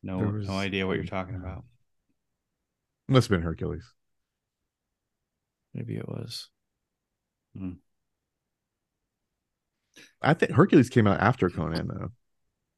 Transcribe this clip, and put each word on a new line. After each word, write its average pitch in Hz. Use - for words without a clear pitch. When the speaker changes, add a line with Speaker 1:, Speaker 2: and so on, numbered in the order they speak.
Speaker 1:
No, 95
Speaker 2:
There 104
was 104
Speaker 1:
no 95
idea 98
what 80
you're -
talking 92
about. 92
Speaker 2:
Must 131
have 98
been 82
Hercules. 82
Speaker 3:
Maybe 113
it -
was. -
Speaker 1:
Hmm. 95
Speaker 2:
I 139
think -
Hercules 127
came 110
out 92
after 98
Conan, 82
though. -